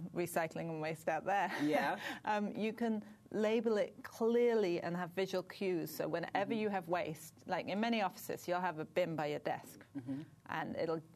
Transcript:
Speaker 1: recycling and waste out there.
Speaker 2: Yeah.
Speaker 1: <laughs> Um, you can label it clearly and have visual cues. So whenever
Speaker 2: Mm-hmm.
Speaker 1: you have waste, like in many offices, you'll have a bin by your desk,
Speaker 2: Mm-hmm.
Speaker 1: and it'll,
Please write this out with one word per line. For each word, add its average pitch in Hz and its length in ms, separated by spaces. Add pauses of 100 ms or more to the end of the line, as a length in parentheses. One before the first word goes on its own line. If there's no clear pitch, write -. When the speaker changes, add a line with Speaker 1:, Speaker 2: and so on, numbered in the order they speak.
(140)
Speaker 1:
recycling 165 560
and 160 120
waste 156 260
out 160 180
there. 190 240 (140)
Speaker 2:
Yeah. 208 340 (140)
Speaker 1:
<laughs> - 140
Um, 208 300
you 214 180
can 220 280 (300)
label 220 460
it - 260
clearly 226 800
and 175 160
have 175 140
visual 185 320
cues. 175 500
So - 140
whenever 170 440
Speaker 2:
Mm-hmm. 220 100
Speaker 1:
you 214 80
have 190 200
waste, 165 440 (140)
like 180 220
in 190 100
many 233 220
offices, - 440
you'll 175 140
have 170 200
a 156 60
bin 165 300
by 147 120
your 147 120
desk, - 460 (120)
Speaker 2:
Mm-hmm. 156 240 (280)
Speaker 1:
and - 260
it'll, 160 260 (140)